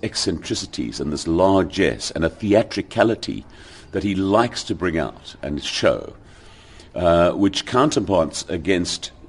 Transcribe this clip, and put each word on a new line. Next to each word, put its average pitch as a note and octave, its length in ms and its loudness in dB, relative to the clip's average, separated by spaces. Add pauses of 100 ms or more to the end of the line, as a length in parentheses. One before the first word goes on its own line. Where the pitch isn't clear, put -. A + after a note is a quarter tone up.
eccentricities - 960 -6
and C#2+ 120 -4
this D2 140 -8
largesse F2+ 840 2
and E2 120 -2
a D#2+ 60 0
theatricality G#2 1120 0 (460)
that G2 140 -2
he G2+ 100 0
likes G2+ 500 2
to G#2+ 100 -6
bring E2+ 240 0
out - 440 -6
and D2 220 -6
show, - 480 0 (840)
uh, E2+ 380 4
which G2 340 0
counterparts G2 840 0
against F2 600 -2 (180)